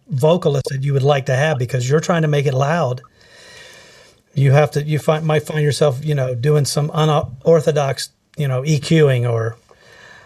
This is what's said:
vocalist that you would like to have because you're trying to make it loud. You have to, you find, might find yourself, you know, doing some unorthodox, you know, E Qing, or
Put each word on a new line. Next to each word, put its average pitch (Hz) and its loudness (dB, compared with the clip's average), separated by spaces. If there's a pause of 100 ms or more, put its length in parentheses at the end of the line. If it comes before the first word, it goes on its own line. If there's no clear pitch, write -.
vocalist 151 0
that 135 -4
you 143 -2
would 135 0
like 139 0
to 131 0
have 147 0
because 123 -4
you're 151 2
trying 165 0
to 156 0
make 147 0
it 143 0
loud. 139 -2 (1300)
You 139 2
have 143 4
to, 147 -4
you 151 -2
find, 156 -2
might 156 0
find 156 -4
yourself, 143 0
you 151 -2
know, 127 -2
doing 147 0
some 151 -4
unorthodox, 151 0 (280)
you 147 -2
know, 131 -4
E 156 0
Qing, 135 2
or 113 -2 (720)